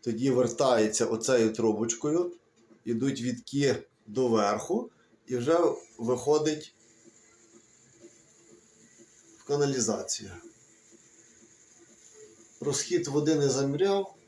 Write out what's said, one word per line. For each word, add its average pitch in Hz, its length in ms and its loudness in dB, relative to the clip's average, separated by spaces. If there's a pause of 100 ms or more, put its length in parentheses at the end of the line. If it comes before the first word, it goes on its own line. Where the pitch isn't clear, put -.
тоді 123 300 -2
вертається 120 720 2
оцею 113 480 2
трубочкою, 117 800 -2 (520)
ідуть 117 360 -2
вітки 127 680 -2 (180)
доверху 110 840 0 (360)
і 123 100 -4
вже 151 220 2 (380)
виходить 151 760 -2 (2750)
в - 40 -20
каналізацію. 120 880 -2 (2250)
Розхід 143 460 -2
води 147 280 2
не 143 140 2
заміряв. 151 680 0 (120)